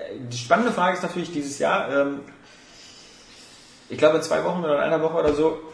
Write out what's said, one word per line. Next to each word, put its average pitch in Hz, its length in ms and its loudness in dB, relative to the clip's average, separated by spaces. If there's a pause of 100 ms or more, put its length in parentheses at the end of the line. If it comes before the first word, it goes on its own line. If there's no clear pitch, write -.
(300)
die - 80 -8
spannende 220 360 2
Frage 180 240 0
ist - 60 -6
natürlich 175 280 -6
dieses 143 280 -6
Jahr, 170 360 0
ähm, 139 240 0 (1700)
ich 131 80 -10
glaube 156 200 6
in 156 60 -4
zwei 156 200 0
Wochen 175 200 -2
oder 151 120 2
in 143 60 2
einer 156 200 2
Woche 156 160 0
oder 151 160 4
so, 156 260 2 (140)